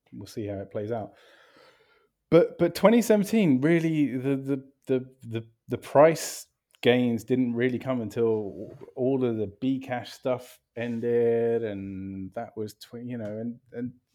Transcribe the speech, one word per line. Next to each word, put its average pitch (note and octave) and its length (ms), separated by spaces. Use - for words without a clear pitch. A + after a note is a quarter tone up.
we'll G#2+ 140
see A2+ 180
how G2+ 120
it G2 140
plays G#2+ 200
out. A2 220
But, E3 280
but F3 180
twenty A3+ 260
seventeen, G3+ 580
really, D#3 560
the, C3+ 200
the, C3+ 280
the, C3 220
the, A2+ 180
the A#2+ 100
price - 680
gains A#2+ 420
didn't B2+ 320
really B2 240
come B2+ 220
until A2 760
all C3 300
of A#2 120
the G2+ 140
Bcash C3 480
stuff - 500
ended, A#2 840
and G2 720
that A#2 200
was G#2+ 200
tw-, - 280
you B2 140
know, G#2+ 220
and, A#2+ 160
and B2 180